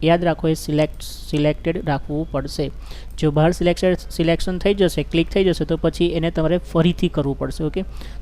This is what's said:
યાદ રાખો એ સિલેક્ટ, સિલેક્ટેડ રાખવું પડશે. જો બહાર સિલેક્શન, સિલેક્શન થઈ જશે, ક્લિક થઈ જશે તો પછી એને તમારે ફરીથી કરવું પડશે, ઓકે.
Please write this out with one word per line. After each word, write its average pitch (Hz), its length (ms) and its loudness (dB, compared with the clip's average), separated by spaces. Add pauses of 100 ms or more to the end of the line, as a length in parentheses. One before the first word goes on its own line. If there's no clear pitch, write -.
યાદ 170 200 4
રાખો 165 240 0
એ 160 60 4
સિલેક્ટ, 151 480 -2
સિલેક્ટેડ 151 880 -2
રાખવું 151 440 -4
પડશે. 139 400 -4 (460)
જો 156 140 2
બહાર 156 200 4
સિલેક્શન, 180 420 2 (180)
સિલેક્શન 165 460 0
થઈ 202 160 2
જશે, 180 300 2
ક્લિક 165 260 0
થઈ 196 140 2
જશે 170 220 2
તો 160 120 -2
પછી 165 280 2
એને 170 260 0
તમારે 160 260 2
ફરીથી 170 500 2
કરવું 139 300 -2
પડશે, 135 260 -4
ઓકે. 165 200 -4 (380)